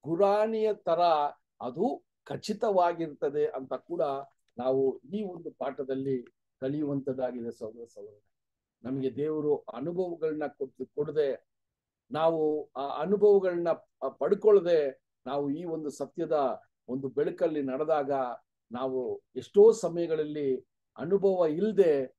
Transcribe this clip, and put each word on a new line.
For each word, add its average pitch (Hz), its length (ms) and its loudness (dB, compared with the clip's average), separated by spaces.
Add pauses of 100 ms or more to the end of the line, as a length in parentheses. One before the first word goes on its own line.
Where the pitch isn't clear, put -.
ಗುರಾಣಿಯ 208 680 2
ತರ 170 260 0 (600)
ಅದು 156 440 -4 (200)
ಖಚಿತವಾಗಿರ್ತದೆ 165 1200 0
ಅಂತ 135 280 -6
ಕೂಡ 170 280 -6 (560)
ನಾವು 131 400 0
ಈ 196 240 -8
ಒಂದು 165 280 -10
ಪಾಠದಲ್ಲಿ 131 720 -6 (380)
ಕಲಿಯುವಂತದ್ದಾಗಿದೆ 131 1000 -4
ಸಹೋದರ 113 260 -12
ಸಹೋದರರೇ. 104 400 -20 (580)
ನಮಗೆ 131 340 -4
ದೇವರು 151 400 0
ಅನುಭವಗಳನ್ನ 156 920 -6
ಕೊಟ್ಟು, 131 400 -10
ಕೊಡದೆ, 147 600 -4 (640)
ನಾವು 156 640 0
ಆ 139 260 -6
ಅನುಭವಗಳನ್ನ 185 680 4
ಪ-, - 460 -6
ಪಡ್ಕೊಳ್ದೆ 175 880 4 (220)
ನಾವು 143 240 -2
ಈ 165 140 -4
ಒಂದು 160 260 -6
ಸತ್ಯದ 147 720 -2 (260)
ಒಂದು 135 200 -6
ಬೆಳಕಲ್ಲಿ 156 540 -2
ನಡೆದಾಗ 143 500 -2 (600)
ನಾವು 123 500 -4 (140)
ಎಷ್ಟೋ 202 360 6
ಸಮಯಗಳಲ್ಲಿ 156 1000 -2 (240)
ಅನುಭವ 180 480 2
ಇಲ್ದೆ 165 720 2